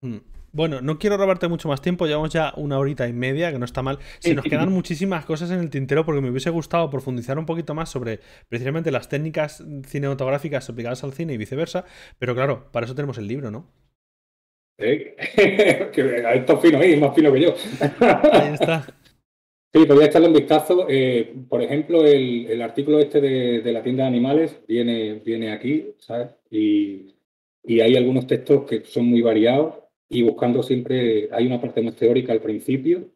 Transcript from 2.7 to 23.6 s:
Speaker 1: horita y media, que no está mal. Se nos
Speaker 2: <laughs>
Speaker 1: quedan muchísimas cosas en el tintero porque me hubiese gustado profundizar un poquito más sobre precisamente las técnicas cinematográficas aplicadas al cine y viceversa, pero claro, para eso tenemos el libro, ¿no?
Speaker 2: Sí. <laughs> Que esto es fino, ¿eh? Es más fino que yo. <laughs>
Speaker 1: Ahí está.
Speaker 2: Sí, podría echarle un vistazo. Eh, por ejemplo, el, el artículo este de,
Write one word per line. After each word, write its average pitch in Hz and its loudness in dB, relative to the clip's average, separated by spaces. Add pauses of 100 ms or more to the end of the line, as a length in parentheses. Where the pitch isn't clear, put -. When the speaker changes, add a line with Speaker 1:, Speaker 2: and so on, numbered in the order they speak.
Speaker 1:
horita 139 -2
y 120 -6
media, 135 -2
que 139 -8
no 123 -4
está 123 -8
mal. 135 -6 (220)
Se 165 0
nos 139 -6
Speaker 2:
<laughs> - -4
Speaker 1:
quedan 156 0
muchísimas 175 -4
cosas 165 -6
en 185 -2
el 170 -4
tintero 139 -2
porque 151 -2
me 131 -4
hubiese 127 -4
gustado 165 -2
profundizar 131 -6
un 160 -8
poquito 165 -6
más 160 -8
sobre 117 -8 (280)
precisamente 143 -4
las 123 -4
técnicas 151 -6 (220)
cinematográficas 139 -4
aplicadas 120 -8
al 139 -10
cine 165 -8
y 113 -8
viceversa, 156 -6 (360)
pero 123 -4
claro, 131 -4
para 117 -4
eso 127 -12
tenemos 143 -8
el 107 -8
libro, 123 -8
¿no? 120 -14 (1120)
Speaker 2:
Sí. 120 -2 (140)
<laughs> 196 2
Que 123 0 (120)
esto 131 2
es 156 -4
fino, 156 6
¿eh? 180 6
Es 147 2
más 143 2
fino 151 6
que 131 4
yo. 165 4
<laughs> 202 2
Speaker 1:
Ahí 151 4
está. 156 -2 (920)
Speaker 2:
Sí, 156 8
podría 143 8
echarle 160 6
un 165 4
vistazo. 156 2
Eh, 127 0 (140)
por 123 -2
ejemplo, 151 2
el, 127 4
el 117 -4
artículo 143 0
este 147 2
de, 127 0